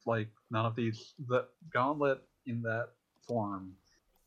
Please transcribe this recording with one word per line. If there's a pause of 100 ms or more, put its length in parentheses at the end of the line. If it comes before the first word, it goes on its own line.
like, (200)
none
of
these, (160)
that (220)
Gauntlet (280)
in
that (380)
form (540)